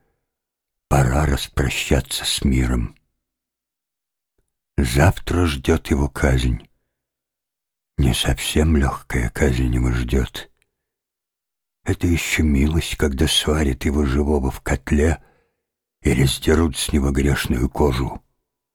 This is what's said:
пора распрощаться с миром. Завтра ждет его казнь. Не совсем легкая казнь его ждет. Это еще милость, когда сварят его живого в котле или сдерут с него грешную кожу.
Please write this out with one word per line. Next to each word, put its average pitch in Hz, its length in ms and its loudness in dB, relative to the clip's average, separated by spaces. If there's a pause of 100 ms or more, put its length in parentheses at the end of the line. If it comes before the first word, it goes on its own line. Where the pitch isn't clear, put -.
(880)
пора 69 380 2
распрощаться - 960 -2
с - 200 -4
миром. 62 540 0 (1800)
Завтра 80 680 2
ждет 78 440 -2
его 71 180 0
казнь. 64 600 0 (1300)
Не 64 180 2
совсем 78 640 0
легкая 65 520 -2
казнь 64 460 0
его 62 160 0
ждет. 60 640 -4 (1300)
Это - 240 -2
еще 82 380 0
милость, 76 500 0
когда 73 320 0
сварят 73 580 0
его 73 200 0
живого 69 480 0
в - 80 -12
котле 76 600 0 (840)
или 69 240 2
сдерут 80 500 2
с - 160 -6
него 71 180 2
грешную 67 580 0
кожу. 67 540 -2 (520)